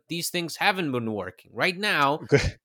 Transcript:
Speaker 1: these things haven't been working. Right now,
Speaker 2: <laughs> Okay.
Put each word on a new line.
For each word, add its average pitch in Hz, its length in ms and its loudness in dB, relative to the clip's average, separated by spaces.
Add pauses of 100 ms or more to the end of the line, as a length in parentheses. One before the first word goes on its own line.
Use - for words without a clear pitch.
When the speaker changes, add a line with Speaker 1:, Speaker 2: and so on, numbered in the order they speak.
Speaker 1:
these 165 220 -4
things 170 260 -4
haven't 185 360 0
been 117 200 -2
working. 92 420 -8
Right 170 220 -2
now, 160 440 2
Speaker 2:
<laughs> - 40 -14
Okay. - 300 4 (100)